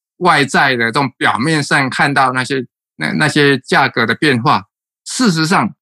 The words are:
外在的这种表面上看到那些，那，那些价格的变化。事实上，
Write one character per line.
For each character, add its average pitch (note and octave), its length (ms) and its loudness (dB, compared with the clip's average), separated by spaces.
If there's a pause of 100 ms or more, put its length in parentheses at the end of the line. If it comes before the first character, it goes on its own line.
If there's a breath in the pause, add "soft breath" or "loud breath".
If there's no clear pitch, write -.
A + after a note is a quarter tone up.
(180)
外 D#3+ 280 2
在 C#3+ 300 0
的 A#2 100 -2
这 A2+ 60 -2
种 C3+ 260 -2
表 A2 220 -2
面 D3+ 220 0
上 C#3+ 280 -2
看 C#3+ 240 0
到 C3+ 200 2
那 B2+ 100 -2
些， C3 240 -6 (300)
那， - 160 -4
那 D3+ 140 0
些 C#3+ 300 2
价 C#3 320 0
格 A#2+ 160 -2
的 A2 80 -2
变 C#3 260 0
化。 A2+ 260 0 (400)
事 B3 260 0
实 D#3+ 160 0
上， D#3+ 340 0